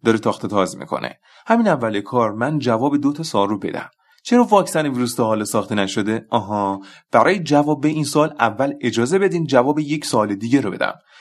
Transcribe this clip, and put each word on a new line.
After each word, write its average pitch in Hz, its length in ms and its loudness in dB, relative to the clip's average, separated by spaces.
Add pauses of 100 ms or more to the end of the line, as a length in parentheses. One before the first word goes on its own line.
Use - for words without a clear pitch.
داره 110 140 4
تاخت 107 260 -2
و 101 40 -6
تاز 95 280 -2
می‌کنه. - 380 -8 (320)
همین 226 220 2
اول 113 320 0
کار 110 320 0
من 131 260 -2
جواب 127 380 0
دو 143 160 0
تا 160 100 -8
سوال 101 260 0
رو 107 100 -2
بدم. - 300 -8 (360)
چرا 240 200 4
واکسن 175 420 2
ویروس 123 280 -2
تا 123 100 0
حالا 110 200 0
ساخته 107 300 -2
نشده؟ 104 560 -2
آها، 101 500 -2 (320)
برای 143 260 4
جواب 147 420 2
به 151 80 0
این 151 160 -2
سوال 151 360 0
اول 117 400 0
اجازه 123 380 0
بدین 175 280 0
جواب 135 320 4
یک 151 260 -4
سوال 107 300 0
دیگه 117 260 0
رو 107 100 -4
بدم. - 240 -4 (260)